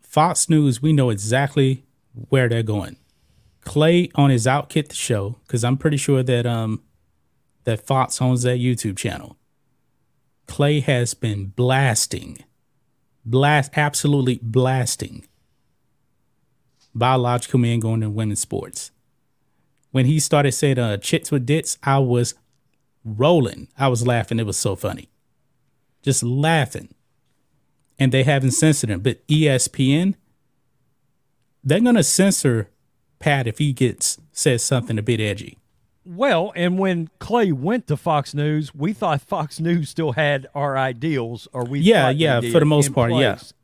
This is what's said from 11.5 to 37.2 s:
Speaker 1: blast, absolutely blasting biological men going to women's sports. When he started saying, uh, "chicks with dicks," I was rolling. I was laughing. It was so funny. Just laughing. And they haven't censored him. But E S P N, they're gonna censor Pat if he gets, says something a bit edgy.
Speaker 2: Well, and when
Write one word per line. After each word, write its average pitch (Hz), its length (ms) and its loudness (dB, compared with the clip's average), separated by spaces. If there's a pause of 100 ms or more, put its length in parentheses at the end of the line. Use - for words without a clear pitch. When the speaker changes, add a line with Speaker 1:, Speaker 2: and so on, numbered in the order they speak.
Speaker 1:
blast, 139 520 2
absolutely 143 680 0
blasting 127 840 -2 (1700)
biological 123 680 0
men 117 200 2
going 113 200 -2
to 110 100 -4
women's 104 300 -4
sports. - 500 -10 (1000)
When 131 140 2
he 156 120 2
started 143 340 2
saying, 135 260 0
uh, 110 200 -2
"chicks - 320 -4
with 127 160 0
dicks," 151 360 -2
I 139 160 2
was 120 360 0 (720)
rolling. 127 640 2 (100)
I 135 100 2
was 120 180 0
laughing. 117 340 0
It 110 60 -4
was 104 120 -6
so 101 160 -2
funny. - 340 -8 (920)
Just 139 200 0
laughing. 143 720 -2 (1040)
And 131 140 2
they 135 120 2
haven't 135 280 2
censored 147 380 2
him. 90 100 -4
But 117 300 -4
E 151 180 4
S 131 200 0
P 135 260 0
N, 180 220 0 (1500)
they're 156 180 2
gonna 240 220 4
censor 143 680 0 (480)
Pat 139 280 0
if 110 120 -6
he 147 140 0
gets, - 460 -2 (140)
says 123 300 0
something 117 360 -2
a 104 40 -4
bit 110 180 -2
edgy. 104 380 -6 (460)
Speaker 2:
Well, 185 520 -2
and 180 220 0
when 175 300 -2 (120)